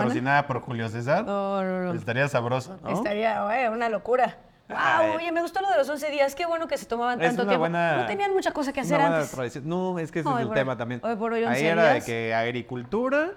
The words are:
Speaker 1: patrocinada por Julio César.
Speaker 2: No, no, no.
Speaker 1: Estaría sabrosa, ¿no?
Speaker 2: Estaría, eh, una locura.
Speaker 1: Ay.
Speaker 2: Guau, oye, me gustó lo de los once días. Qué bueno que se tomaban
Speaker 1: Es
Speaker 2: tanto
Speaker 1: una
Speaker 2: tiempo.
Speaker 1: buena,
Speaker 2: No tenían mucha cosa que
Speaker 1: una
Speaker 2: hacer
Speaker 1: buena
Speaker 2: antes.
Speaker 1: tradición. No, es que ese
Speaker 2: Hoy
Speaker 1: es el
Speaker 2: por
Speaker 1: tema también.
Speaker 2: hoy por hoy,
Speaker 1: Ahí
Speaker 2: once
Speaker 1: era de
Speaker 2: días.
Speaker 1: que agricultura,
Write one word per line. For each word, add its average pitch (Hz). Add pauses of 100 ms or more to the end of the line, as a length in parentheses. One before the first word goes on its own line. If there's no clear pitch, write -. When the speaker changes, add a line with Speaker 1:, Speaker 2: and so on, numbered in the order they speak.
Speaker 1:
patrocinada 143
por 120
Julio 113
César. 120
Speaker 2:
No, 196
no, 185
no. 180
Speaker 1:
Estaría 117
sabrosa, 131
¿no? -
Speaker 2:
Estaría, 208
eh, 233
una 233
locura. 220 (280)
Speaker 1:
Ay. 330
Speaker 2:
Guau, 320
oye, 339
me 330
gustó 339
lo 392
de 359
los 277
once 294
días. 277
Qué 349
bueno 330
que 285
se -
tomaban 240
Speaker 1:
Es 165
Speaker 2:
tanto 247
Speaker 1:
una 202
Speaker 2:
tiempo. 190
Speaker 1:
buena, 170
Speaker 2:
No 120
tenían 392
mucha 381
cosa 277
que 277
Speaker 1:
una -
Speaker 2:
hacer 285
Speaker 1:
buena 277
Speaker 2:
antes. 143
Speaker 1:
tradición. 127
No, 180
es 160
que 170
ese 156
Speaker 2:
Hoy 254
Speaker 1:
es 233
el 220
Speaker 2:
por -
Speaker 1:
tema 131
también. 120
Speaker 2:
hoy 226
por 226
hoy, 226
Speaker 1:
Ahí 226
Speaker 2:
once 139
Speaker 1:
era 165
de 147
Speaker 2:
días. 120
Speaker 1:
que 113
agricultura, 123